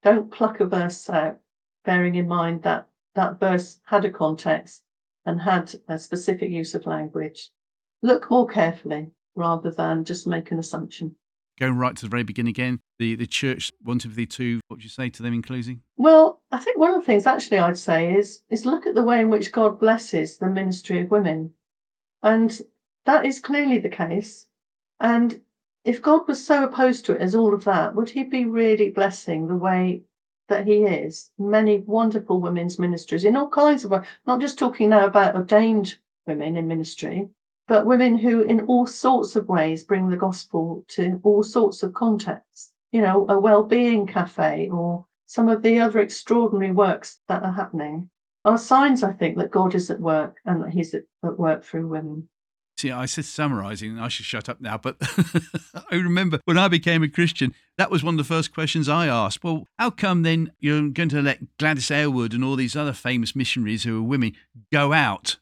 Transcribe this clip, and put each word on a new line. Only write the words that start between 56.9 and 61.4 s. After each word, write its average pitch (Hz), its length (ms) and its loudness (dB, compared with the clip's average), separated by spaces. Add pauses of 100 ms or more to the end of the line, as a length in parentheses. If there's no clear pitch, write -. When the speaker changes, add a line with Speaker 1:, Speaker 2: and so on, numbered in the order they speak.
Speaker 2:
a 156 80 0
Christian, 151 460 0 (220)
that 196 120 0
was 160 140 0
one 170 100 -2
of 156 60 -2
the 143 40 -2
first 160 300 -4
questions 156 340 -2
I 160 200 0
asked. 113 360 -2
"Well, 165 220 -4 (140)
how 240 100 0
come 185 320 0
then 165 380 0
you're 147 300 0
going 165 200 -2
to 143 140 -2
let 139 340 -4